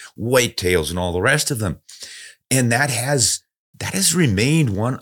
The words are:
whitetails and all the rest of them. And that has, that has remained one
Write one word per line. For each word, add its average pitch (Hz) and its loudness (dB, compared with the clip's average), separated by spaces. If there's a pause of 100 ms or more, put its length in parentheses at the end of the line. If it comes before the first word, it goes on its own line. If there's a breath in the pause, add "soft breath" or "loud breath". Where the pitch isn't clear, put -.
(180 loud breath)
whitetails 95 0
and 87 -4
all 90 -2
the 90 -2
rest 143 2
of 127 -4
them. 101 -2 (720 loud breath)
And 127 2
that 131 2
has, 123 0 (360)
that - -8
has 98 0
remained 131 2
one 120 -2